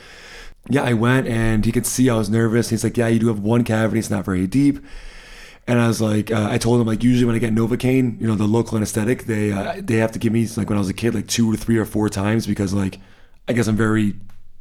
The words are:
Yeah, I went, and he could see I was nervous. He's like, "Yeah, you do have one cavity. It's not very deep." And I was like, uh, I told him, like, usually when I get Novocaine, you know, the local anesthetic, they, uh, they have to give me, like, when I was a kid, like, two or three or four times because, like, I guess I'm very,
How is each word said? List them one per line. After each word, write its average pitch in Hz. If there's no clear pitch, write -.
Yeah, 139
I 123
went, 120
and 113
he 113
could 117
see 127
I 120
was 107
nervous. 113
He's 113
like, 110
"Yeah, 117
you 117
do 113
have 110
one 113
cavity. 110
It's 104
not 101
very 95
deep." 139
And 120
I 117
was 110
like, 107
uh, 107
I 120
told 120
him, 117
like, 110
usually 123
when 117
I 113
get 113
Novocaine, 120
you 110
know, 107
the 104
local 113
anesthetic, 107
they, 107
uh, 98
they 113
have 113
to -
give 113
me, 113
like, 104
when 104
I -
was 95
a 95
kid, 117
like, 101
two 113
or 107
three 113
or 107
four 107
times 104
because, 101
like, 98
I 131
guess 117
I'm 110
very, 107